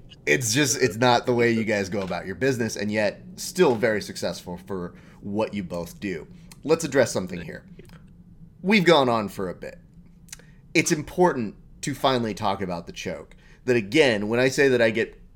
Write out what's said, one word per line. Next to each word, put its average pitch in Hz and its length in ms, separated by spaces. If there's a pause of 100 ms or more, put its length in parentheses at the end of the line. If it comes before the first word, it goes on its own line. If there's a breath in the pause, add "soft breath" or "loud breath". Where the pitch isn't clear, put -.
(260)
it's 135 280
just, 131 280
it's 110 160
not 120 300
the 127 60
way 120 180
you 113 120
guys 101 240
go 98 140
about 90 240
your 95 100
business, 113 400
and 104 160
yet 104 300 (160)
still 160 380
very 107 260
successful 90 560 (100)
for 87 280 (260 loud breath)
what 104 320
you 101 100
both 87 380
do. 92 260 (360 loud breath)
Let's 160 200
address 131 280
something 92 300
here. - 220 (960)
We've 190 240
gone 151 220
on 110 220
for 95 200
a 82 60
bit. 69 240 (960 soft breath)
It's 165 180
important 147 640 (260)
to 139 140
finally 120 380
talk 98 280
about 87 260
the 95 60
choke. - 420 (300 soft breath)
That 123 120
again, 107 520
when 117 120
I 131 80
say 139 180
that 123 140
I 113 80
get 110 280 (180)